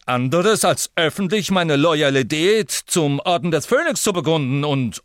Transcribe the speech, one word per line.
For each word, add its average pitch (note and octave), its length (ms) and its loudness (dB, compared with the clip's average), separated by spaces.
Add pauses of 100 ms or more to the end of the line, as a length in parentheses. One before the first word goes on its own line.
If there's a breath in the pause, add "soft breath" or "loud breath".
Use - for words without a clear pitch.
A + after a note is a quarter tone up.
anderes, D#3+ 600 0
als - 300 -2
öffentlich F3 540 -2
meine E3+ 260 2
Loyalität D3+ 960 2
zum C#3+ 500 -2
Orden F3 300 -2
des D#3 140 0
Phönix C#4+ 380 0
zu G#3+ 100 0
bekunden, D3 520 0
und C3+ 400 -2